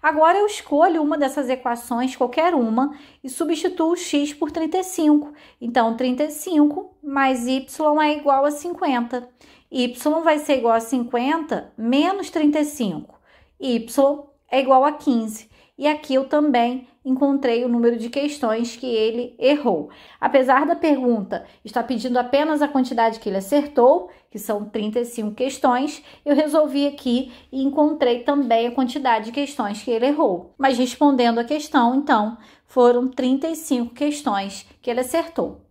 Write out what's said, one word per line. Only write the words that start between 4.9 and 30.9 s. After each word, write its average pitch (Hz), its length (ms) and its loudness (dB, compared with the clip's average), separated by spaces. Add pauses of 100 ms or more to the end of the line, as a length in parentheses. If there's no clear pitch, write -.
Então, 233 340 0
trinta 254 300 -2
e 302 60 -6
cinco 294 720 0
mais 269 440 0
y 262 200 -2 (360)
é 302 140 2
igual 277 300 0
a 294 40 2
cinquenta. 262 760 -4 (420)
Y 262 520 -2
vai 311 160 2
ser 294 180 0
igual 226 180 2
a 226 60 2
cinquenta 247 960 -4
menos 302 540 -2
trinta 302 300 2
e 294 40 2
cinco. 220 560 -8 (400)
Y 240 260 -2 (640)
é 262 100 2
igual 262 260 4
a - 60 2
quinze. 226 580 -4 (260)
E 277 100 -4
aqui 294 280 -2
eu 269 120 2
também 254 640 0 (160)
encontrei 262 580 0
o 247 60 -2
número 233 300 2
de 226 100 -8
questões 240 680 -4
que - 120 -12
ele 226 520 -2
errou. 247 520 0 (280)
Apesar 269 460 4
da 320 100 0
pergunta 254 720 0 (180)
estar 233 200 -6
pedindo 247 340 -4
apenas 285 460 0
a 285 60 0
quantidade 247 520 0
que - 80 -6
ele 190 80 -4
acertou, 285 720 2 (220)
que - 80 -14
são 208 260 -4
trinta 214 360 -4
e 240 40 -2
cinco 214 300 -8
questões, 262 680 -2 (220)
eu 294 100 2
resolvi 294 520 2
aqui 262 440 -2 (220)
e 262 100 -4
encontrei 277 580 2
também 240 460 0
a 240 60 -4
quantidade 247 540 -2
de 233 60 -12
questões 247 500 -6
que - 80 -6
ele 233 160 0
errou. 277 500 0
Mas 262 220 0
respondendo 247 600 2